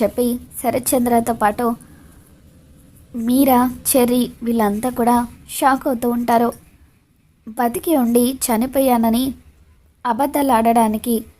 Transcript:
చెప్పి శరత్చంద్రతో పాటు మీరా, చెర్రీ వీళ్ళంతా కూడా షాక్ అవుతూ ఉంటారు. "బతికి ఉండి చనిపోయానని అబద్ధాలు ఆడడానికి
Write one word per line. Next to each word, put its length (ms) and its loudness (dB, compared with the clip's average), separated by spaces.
చెప్పి 360 -2
శరత్చంద్రతో 680 0
పాటు 420 0
మీరా, 560 2
చెర్రీ 360 2
వీళ్ళంతా 460 0
కూడా 380 0
షాక్ 280 2
అవుతూ 220 -2
ఉంటారు. 440 0
"బతికి 500 -2
ఉండి 360 2
చనిపోయానని 1000 0
అబద్ధాలు 460 0
ఆడడానికి 720 2